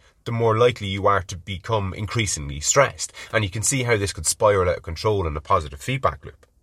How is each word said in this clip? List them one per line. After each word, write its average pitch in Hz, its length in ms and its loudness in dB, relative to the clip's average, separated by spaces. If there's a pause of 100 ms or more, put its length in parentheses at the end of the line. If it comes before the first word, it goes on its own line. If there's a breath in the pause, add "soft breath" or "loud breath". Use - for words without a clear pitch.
(240 soft breath)
the 120 80 -6
more 117 240 2
likely 120 300 4
you 98 200 -2
are 98 160 4
to 92 140 -12
become 95 580 -4
increasingly 78 640 -4
stressed. - 520 0 (200 loud breath)
And 110 100 2
you 98 80 -2
can 110 120 -6
see 131 220 0
how 117 120 4
this 98 160 -2
could - 140 -10
spiral 101 420 4
out 85 80 0
of - 60 -12
control 95 440 -2
in 76 100 -4
a 78 40 -6
positive 78 400 -2
feedback 131 440 -2
loop. - 220 -20 (160)